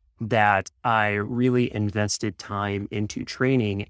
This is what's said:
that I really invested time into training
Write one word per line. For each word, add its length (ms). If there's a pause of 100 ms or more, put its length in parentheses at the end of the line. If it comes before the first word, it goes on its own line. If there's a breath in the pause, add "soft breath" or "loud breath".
(200)
that 520 (120)
I 260
really 640
invested 680
time 500
into 340
training 680